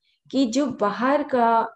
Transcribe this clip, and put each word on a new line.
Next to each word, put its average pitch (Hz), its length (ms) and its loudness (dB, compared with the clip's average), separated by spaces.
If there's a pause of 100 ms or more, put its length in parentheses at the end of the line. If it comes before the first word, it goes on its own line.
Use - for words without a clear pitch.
(320)
कि 262 140 2
जो 262 220 0
बाहर 240 560 -2
का 233 520 0